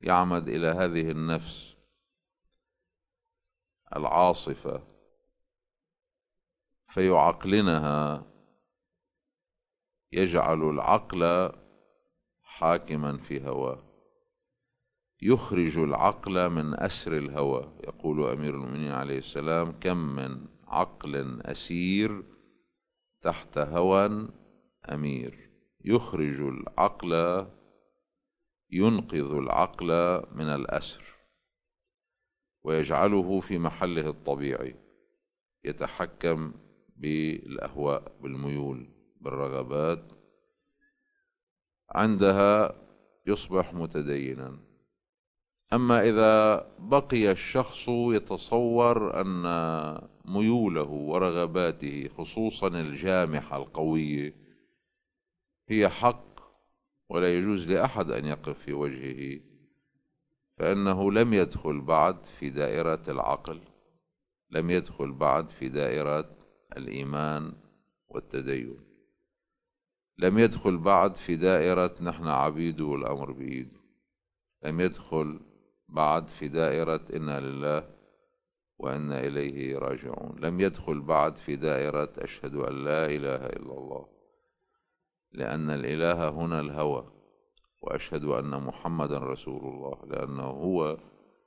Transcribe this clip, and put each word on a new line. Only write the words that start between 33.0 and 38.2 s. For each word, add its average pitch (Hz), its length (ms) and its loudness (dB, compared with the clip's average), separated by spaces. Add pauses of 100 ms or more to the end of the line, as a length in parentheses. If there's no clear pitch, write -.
في 90 180 -4
محله 82 500 -2
الطبيعي، 69 680 -4 (880)
يتحكم 80 880 -4 (440)
بالأهواء، 76 1200 -4